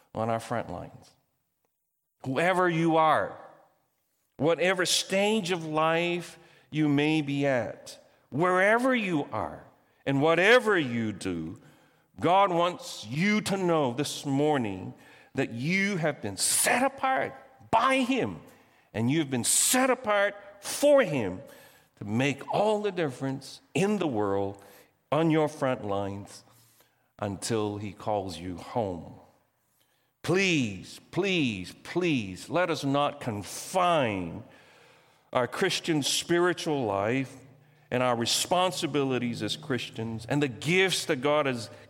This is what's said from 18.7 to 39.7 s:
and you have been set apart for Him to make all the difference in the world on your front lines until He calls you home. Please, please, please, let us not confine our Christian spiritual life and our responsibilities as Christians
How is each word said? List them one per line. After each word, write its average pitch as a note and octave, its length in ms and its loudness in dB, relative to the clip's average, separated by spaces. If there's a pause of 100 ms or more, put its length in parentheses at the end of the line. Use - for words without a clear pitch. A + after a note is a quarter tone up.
and A2+ 180 0
you D#3 80 2
have D3 120 -2
been B2 120 0
set B3+ 480 2
apart G3+ 460 0 (240)
for C#4 420 4
Him G#2 380 -2 (580)
to - 60 -10
make B2 480 0
all G#3 300 2
the G3+ 100 -2
difference C3+ 680 -6 (120)
in G3 260 0
the F3+ 80 -2
world G2 520 0 (520)
on D#3+ 200 4
your D#3 180 4
front C3 360 -2
lines G2+ 600 -6 (760)
until G#2 600 -4
He G2+ 140 -10
calls G2 460 -4
you F2+ 180 -8
home. F#2 580 -6 (1080)
Please, D3+ 800 0 (100)
please, D3+ 720 -2
please, B2+ 640 -2
let E3+ 220 0
us C#3+ 140 -4
not C#3 360 0
confine A2+ 1200 -2 (880)
our B2 140 2
Christian E3 560 -2
spiritual E3+ 840 0
life A2 480 0 (580)
and B2+ 120 0
our B2 140 2
responsibilities C3 1300 0
as G#2 140 -4
Christians A2+ 720 -6